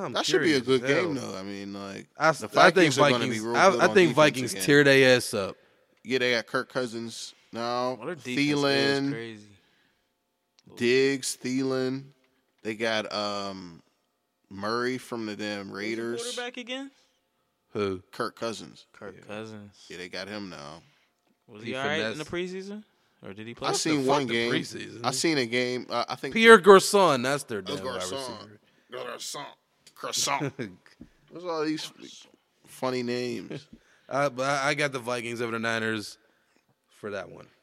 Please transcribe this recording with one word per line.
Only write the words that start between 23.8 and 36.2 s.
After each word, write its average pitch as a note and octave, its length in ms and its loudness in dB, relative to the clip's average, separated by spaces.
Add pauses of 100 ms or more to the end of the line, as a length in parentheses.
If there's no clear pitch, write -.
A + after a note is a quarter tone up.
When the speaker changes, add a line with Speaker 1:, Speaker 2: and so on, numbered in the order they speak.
Speaker 1:
fuck C3 80 0
Speaker 2:
one C#3 200 2
Speaker 1:
the A2+ 60 -2
Speaker 2:
game. A#2 200 0
Speaker 1:
preseason? G#2+ 500 -8
Speaker 2:
I B2+ 80 0
seen D#3 260 0
a B2+ 80 0
game. B2 440 -2
Uh, A#2 180 -2
I - 80 -6
think C3+ 180 -8
Speaker 1:
Pierre A3+ 260 12
Garçon, F3+ 640 8
that's C#3+ 200 -2
their G#2+ 160 -6
Speaker 2:
Oh, - 20 -4
Speaker 1:
damn G2 240 -8
wide A#2+ 160 -6
Speaker 2:
Garçon. F#2 100 -6
Speaker 1:
receiver. A2+ 480 -10 (320)
Speaker 2:
Garçon. B2 540 -12 (500)
Croissant. C#3 600 -4
Speaker 1:
<laughs> - 720 -16
Speaker 2:
What's E3+ 160 -16
all D#3+ 200 -4
these D#3 260 -6 (760)
funny B2+ 360 -6
names? B2 680 -8
Speaker 1:
<laughs> - 60 -20 (340)
Uh, C#3+ 160 0
but B2+ 200 -6
I, C#3+ 220 0
I D3+ 40 0
got C#3+ 180 -2
the C3 60 -8
Vikings A#2+ 420 -6
over A#2 120 -4
the A2+ 80 -4
Niners A2 580 -4 (840)